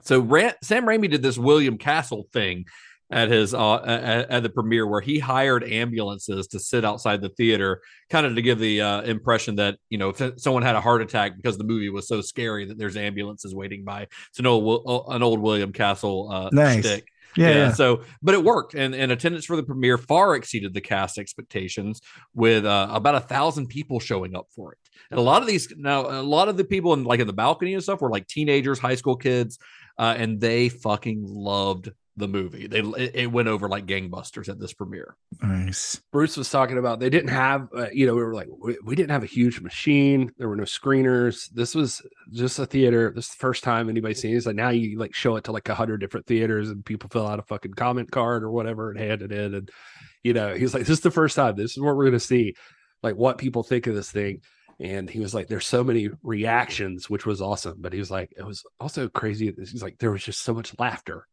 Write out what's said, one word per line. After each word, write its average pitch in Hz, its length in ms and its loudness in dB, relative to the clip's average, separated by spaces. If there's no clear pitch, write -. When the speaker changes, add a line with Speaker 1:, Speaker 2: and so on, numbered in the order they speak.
Speaker 1:
So 139 180 6
Ra-, 156 320 6
Sam 233 240 0
Raimi 220 240 4
did 147 140 2
this 120 140 0
William 135 400 4
Castle 143 560 -2
thing 90 320 -2
at 113 180 2
his, 110 240 4
uh, 110 300 4
at, 117 480 0
at 123 120 0
the 113 60 0
premiere, 110 380 2
where 104 140 0
he 147 180 -2
hired 131 440 2
ambulances 104 840 -4
to 101 120 -10
sit 120 240 0
outside 107 380 0
the 98 80 -6
theater, 98 520 2
kind 156 160 2
of 120 100 -2
to 120 60 0
give 117 180 2
the, 107 220 2
uh, 101 200 0
impression 113 540 0
that, 101 220 0
you 110 80 -4
know, 98 120 0
if 127 320 -6
someone 127 220 2
had 123 120 4
a 104 60 2
heart 117 200 4
attack 101 360 0
because 101 200 -2
the 107 60 -8
movie 107 260 -2
was 98 180 -8
so 107 140 -2
scary 107 440 -6
that 107 120 -14
there's 104 200 -6
ambulances 101 560 -6
waiting 98 300 -10
by. 101 240 -10
It's - 100 -14
an 127 80 2
old 113 160 6
Wil-, 123 440 0
uh, - 60 -8
an 120 100 0
old 113 160 4
William 104 320 2
Castle, 101 600 -2
uh, 95 200 -6
Speaker 2:
Nice. 139 280 6
Speaker 1:
shtick. 107 260 0
Speaker 2:
Yeah, 165 140 6
Speaker 1:
Yeah, 147 60 6
Speaker 2:
yeah. 135 180 6
Speaker 1:
so, 123 280 4
but 190 140 4
it 175 80 2
worked, 208 300 2
and, 135 220 -2
and 131 160 0
attendance 165 340 -2
for 170 100 -2
the 151 80 -2
premiere 127 340 2
far 165 380 4
exceeded 98 380 -6
the 98 80 -4
cast 95 380 -2
expectations, 107 840 -8
with, 113 320 6
uh, 101 260 2
about 139 240 2
a 131 60 2
thousand 139 460 -2
people 127 320 -6
showing 92 360 -4
up 92 200 -10
for 92 180 -16
it. - 60 -20
And 143 80 0
a 120 40 4
lot 156 200 8
of 233 40 -2
these, 196 300 0
now, 139 420 -2
a 135 40 -4
lot 156 260 4
of 185 80 -2
the 190 60 0
people 185 300 2
in, 139 100 2
like, 120 160 2
in 113 80 2
the 98 60 -6
balcony 156 420 0
and 185 80 -4
stuff 196 180 -4
were, 127 100 0
like, 101 160 -4
teenagers, 139 520 0
high 123 160 0
school 123 220 -2
kids, 123 420 0
uh, 113 180 2
and 113 240 -2
they 120 280 2
fucking 110 580 -4
loved 101 640 -4
the 101 120 -6
movie. 98 400 -6
They, 107 140 0
it, 110 340 -4
it 123 160 -2
went 117 160 2
over 104 200 -2
like 98 200 -4
gangbusters 95 600 -8
at 98 120 -12
this 98 120 -12
premiere. 92 440 -14
Speaker 2:
Nice. 92 580 -2
Speaker 3:
Bruce 156 260 0
was 135 140 -6
talking 131 260 2
about 120 220 -2
they 127 100 0
didn't 143 220 2
have, 135 440 0
uh, 120 160 -4
you 131 140 4
know, 117 80 4
we 120 100 2
were 113 120 -4
like, 87 200 -8
we, 117 280 -6
we 117 120 -6
didn't 160 140 0
have 139 140 0
a 101 40 -10
huge 120 340 0
machine. 139 760 2
There 120 100 -6
were 101 80 -4
no 107 80 -4
screeners. 127 880 2
This 117 220 -4
was 151 300 -2
just 123 280 -4
a 135 80 -4
theater. 120 480 4
This 117 100 -10
is - 60 -14
the - 80 -18
first 127 240 -2
time 117 260 0
anybody's 110 320 -4
seen 110 80 -4
it. 117 60 0
He's 117 100 0
like, 107 100 -4
now 120 140 0
you, 110 300 -2
like, - 160 -8
show 113 220 0
it - 80 -8
to, 117 60 -8
like, 107 180 -6
a 107 40 -2
hundred 110 280 -2
different 95 260 -8
theaters 110 420 0
and 101 160 -10
people 104 260 -8
fill 110 140 -2
out 104 140 -4
a - 40 -12
fucking 98 300 -10
comment 123 380 -2
card 117 320 0
or 110 80 -6
whatever 113 400 -4
and 110 80 -10
hand 107 240 -4
it 101 80 -10
in. 101 240 -4
And, 98 160 -10
you - 100 4
know, 104 200 0
he's 117 220 0
like, 120 80 -2
"This 156 160 2
is - 40 -10
the 175 60 4
first 156 260 2
time. 120 200 2
This 107 160 -4
is 135 100 -12
what 143 160 0
we're 139 80 4
gonna 120 140 4
see, 117 340 2
like, 107 140 -2
what 127 240 2
people 123 240 -4
think 123 240 0
of 110 80 -2
this 101 160 -6
thing." 98 300 -4
And 95 300 -8
he 110 100 -8
was 101 140 -6
like, 101 140 -6
"There's 104 180 -6
so 123 180 2
many 113 260 0
reactions," 110 880 -2
which 104 160 -4
was 101 160 -2
awesome. 95 380 -6
But 87 120 -10
he 90 80 -8
was 92 120 -8
like, 95 260 -8
"It 90 80 -14
was 104 180 -14
also 135 300 -6
crazy." 107 480 -4
He's 113 240 -14
like, 95 160 -14
"There 113 140 0
was 98 120 -4
just - 200 -10
so 117 100 -4
much 110 240 -10
laughter - 560 -6